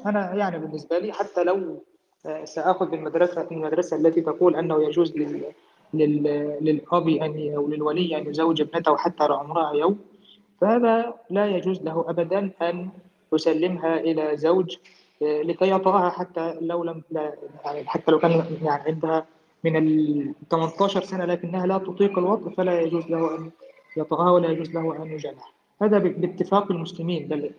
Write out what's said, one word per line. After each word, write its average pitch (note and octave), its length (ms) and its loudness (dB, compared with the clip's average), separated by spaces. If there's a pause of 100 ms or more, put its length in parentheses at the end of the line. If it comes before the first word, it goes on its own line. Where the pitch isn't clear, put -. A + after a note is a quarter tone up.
أنا G3+ 280 -2
يعني F#3+ 240 -2
بالنسبة D#3 400 -4
لي، G3+ 140 -6
حتى F#3+ 320 -2
لو، F3 400 -2 (420)
آه، D#3 180 -8
سأخذ F3+ 420 0
بالمدرسة، D#3+ 640 0
المدرسة D#3+ 460 -2
التي D#3+ 240 4
تقول D#3+ 360 4
أنه D#3+ 280 2
يجوز D#3+ 320 0
لل-، D3 360 -4 (420)
لل-، D3 640 0
للأب D#3 480 0
أن D#3 300 0
ي-، D3 180 -4
أو C#3+ 120 -2
للولي D3+ 500 -2
أن D3 120 -8
يزوج D#3+ 300 2
ابنته D#3 360 2
حتى D#3+ 300 0
لو D3 80 4
عمرها D3 400 -2
يوم، E3+ 240 2 (640)
فهذا A3+ 540 2 (160)
لا G3+ 160 2
يجوز F#3 360 -2
له E3 280 -2
أبدا F3 400 0 (120)
أن F3 260 -2 (440)
يسلمها E3 680 2
إلى D#3 360 0
زوج، E3+ 400 2 (460)
آه، D3+ 200 0
لكي E3+ 280 0
يطأها F#3+ 400 4
حتى E3+ 500 -6
لو E3+ 240 -2
لم، E3 260 -6
لا، D3+ 240 -6 (300)
يعني D3 240 -8
حتى D#3+ 220 0
لو D#3 80 6
كان E3 260 4 (180)
يعني D3 200 0
عندها D#3+ 440 -2 (380)
من E3 120 2
ال D3+ 580 2 (160)
تمنتاشر F#3 520 0
سنة F#3 220 -4
لكنها F3 420 -2
لا F#3+ 120 2
تطيق F#3+ 400 0
الوطء، F#3 320 0
فلا F3+ 300 0
يجوز E3 260 0
له E3 320 -2
أن D#3+ 120 -12 (460)
يطأها D#3+ 340 2
ولا F3 180 6
يجوز D#3+ 220 -2
له D#3+ 260 -4
أن D#3 100 -10
يجامعها. D3 520 -12 (240)
هذا G#3 160 4
ب-، F3+ 220 0
باتفاق F#3+ 520 0
المسلمين، E3 560 -4
بل D3 300 -4